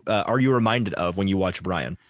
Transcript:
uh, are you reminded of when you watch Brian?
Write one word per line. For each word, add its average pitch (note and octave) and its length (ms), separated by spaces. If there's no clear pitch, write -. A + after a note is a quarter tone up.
uh, G#2 180
are B2 140
you C3 140
reminded A2+ 420
of F2 220
when G2 100
you F#2+ 100
watch F#2 240
Brian? D#2+ 360